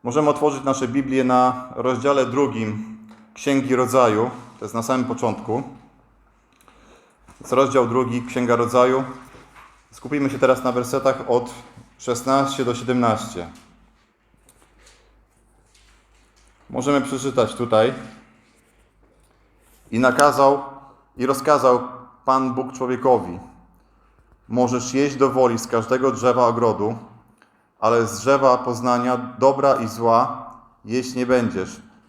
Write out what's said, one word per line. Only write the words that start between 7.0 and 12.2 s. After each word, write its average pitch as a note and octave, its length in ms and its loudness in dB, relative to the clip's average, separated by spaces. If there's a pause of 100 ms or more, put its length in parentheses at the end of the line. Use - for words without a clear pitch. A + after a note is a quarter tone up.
To - 140 -20
jest - 120 -8
rozdział B2+ 340 2
drugi, A#2+ 360 -2
Księga A#2+ 340 0
Rodzaju. B2+ 480 2 (840)
Skupimy C#3 400 -4
się C#3 80 -8
teraz B2+ 260 2
na B2+ 80 0
wersetach C3 560 -2
od A#2+ 260 0 (440)
szesnaście C3 680 -2